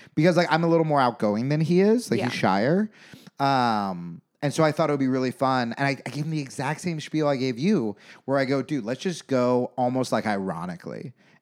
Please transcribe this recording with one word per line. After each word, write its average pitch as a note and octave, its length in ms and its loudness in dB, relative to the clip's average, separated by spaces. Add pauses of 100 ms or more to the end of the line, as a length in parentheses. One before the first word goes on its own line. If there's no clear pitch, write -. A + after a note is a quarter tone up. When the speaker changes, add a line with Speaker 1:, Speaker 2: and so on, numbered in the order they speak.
(140)
Speaker 1:
Because, D#3 220 4
like, F3 160 2
I'm D#3+ 120 4
a E3+ 40 2
little E3 180 4
more D3 140 2
outgoing A2+ 480 0
than D3+ 120 0
he F3 200 2
is. A3 300 2
Like, - 100 0
he's - 120 -4
Speaker 2:
Yeah. - 60 -6
Speaker 1:
shyer. B2 520 2 (480)
Um, G#2 800 0 (220)
and C#3+ 100 -2
so D#3+ 120 2
I D3+ 80 4
thought D3+ 180 0
it - 20 0
would C#3+ 80 0
be C3+ 60 0
really C3 240 0
fun. B2+ 480 0
And C#3 80 0
I, C#3 40 2 (160)
I C3 40 -10
gave C#3 140 -6
him D#3+ 80 -6
the D#3 80 -4
exact C#3 400 -6
same E3 200 -6
spiel D#3 280 -2
I C#3+ 80 2
gave B2+ 200 -2
you, B2+ 380 0 (300)
where C3+ 140 -2
I C3+ 60 2
go, C3+ 180 0
"Dude, C3+ 220 -6
let's A#2+ 160 -6
just F3 280 -8
go B2 480 2
almost, B2+ 340 -2
like, A2 160 -2
ironically. F2+ 880 -6 (300)